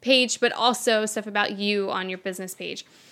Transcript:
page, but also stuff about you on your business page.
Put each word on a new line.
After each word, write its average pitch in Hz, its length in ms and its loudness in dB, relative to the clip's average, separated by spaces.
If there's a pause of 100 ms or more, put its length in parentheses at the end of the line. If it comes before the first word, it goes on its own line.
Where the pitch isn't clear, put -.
page, 254 380 4
but 240 120 2
also 226 540 2
stuff 214 200 -6
about 208 300 0
you 202 340 0
on 185 200 -4
your 185 80 -8
business 185 360 -8
page. - 300 -12 (280)